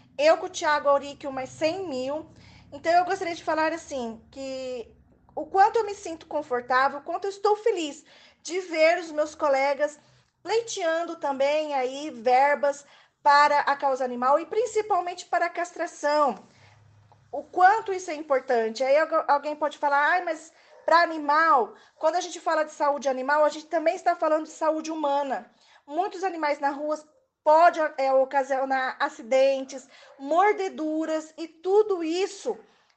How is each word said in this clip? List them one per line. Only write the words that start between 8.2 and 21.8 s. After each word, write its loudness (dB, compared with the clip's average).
de -6
ver 2
os -12
meus -4
colegas -2
pleiteando -4
também -2
aí -4
verbas 0
para 6
a 0
causa -2
animal 2
e -6
principalmente -2
para 0
a -4
castração. -2
O -10
quanto 4
isso -6
é -6
importante. 0
Aí 4
algu-, 0
alguém 0
pode -4
falar, 2
"Ai, 0
mas -8
pra 6
animal", 2